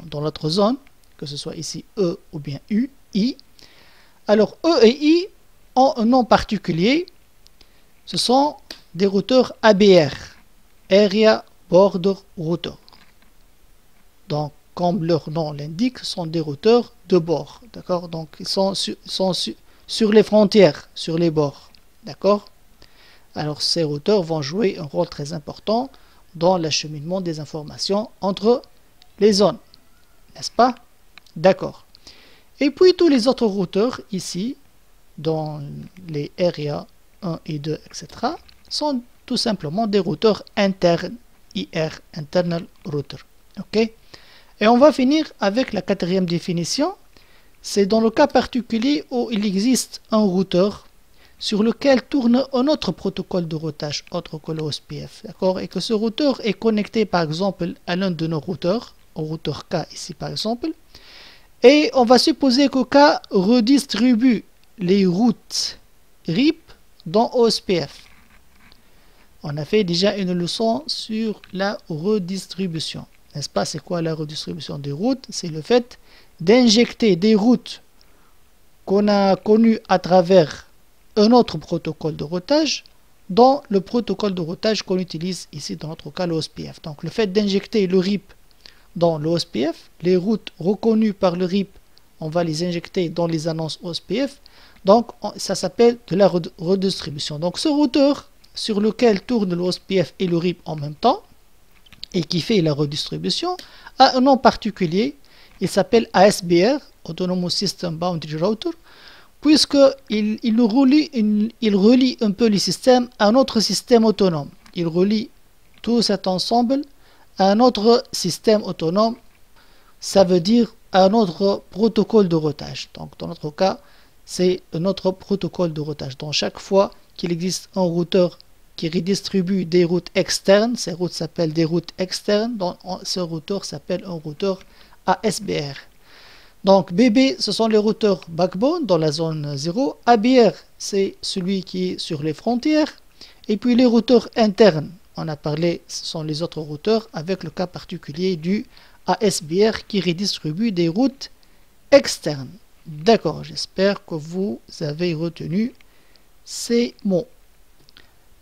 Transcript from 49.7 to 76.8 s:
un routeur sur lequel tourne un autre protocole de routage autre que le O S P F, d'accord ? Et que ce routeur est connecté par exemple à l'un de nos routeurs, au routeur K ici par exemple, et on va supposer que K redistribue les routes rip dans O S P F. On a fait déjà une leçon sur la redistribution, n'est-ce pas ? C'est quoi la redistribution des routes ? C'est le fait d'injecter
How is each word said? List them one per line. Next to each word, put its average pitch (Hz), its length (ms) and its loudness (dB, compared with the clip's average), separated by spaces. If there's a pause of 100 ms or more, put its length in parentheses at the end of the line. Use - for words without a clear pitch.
un 220 80 2
routeur 190 680 0 (520)
sur 214 240 -2
lequel 233 400 2
tourne 247 500 0
un 254 140 0
autre 294 240 -2
protocole 185 560 -6
de 160 80 -8
routage 151 560 -8
autre 165 260 -10
que 156 140 -12
le 156 100 -8
O 156 80 -6
S 139 100 -10
P 147 280 -14
F, - 160 -20
d'accord ? 185 360 -4
Et 190 80 -10
que 190 120 -8
ce 226 140 -4
routeur 226 520 -2
est 202 80 -2
connecté 214 520 -2
par 175 180 -2
exemple 170 500 -4 (140)
à 175 80 -4
l'un 190 160 -2
de 160 160 -6
nos 160 120 -4
routeurs, 180 540 -6 (220)
au 160 80 -8
routeur 156 440 -8
K 165 240 -6
ici - 220 -16
par 151 160 -10
exemple, 226 400 -6 (920)
et 302 300 8
on 247 120 4
va 247 140 6
supposer 277 500 2
que 262 140 0
K 294 360 4 (120)
redistribue 233 1120 2 (340)
les 190 280 2
routes - 760 -2 (480)
rip 262 320 0 (460)
dans 214 280 0
O 233 140 4
S 214 120 -2
P 175 220 -2
F. - 220 -14 (1400)
On 147 140 -8
a 151 80 -8
fait 214 180 2
déjà 180 340 0
une 185 160 -2
leçon 226 540 -2
sur 220 540 -6 (120)
la 196 240 -4 (120)
redistribution, 180 1160 -6 (300)
n'est-ce 147 120 -10
pas ? 196 180 -4
C'est 160 140 -10
quoi 175 220 -6
la 160 140 -4
redistribution 156 640 -10
des 143 120 -8
routes ? 233 380 -4
C'est - 200 -10
le 156 120 -8
fait 240 380 -2 (400)
d'injecter 226 760 4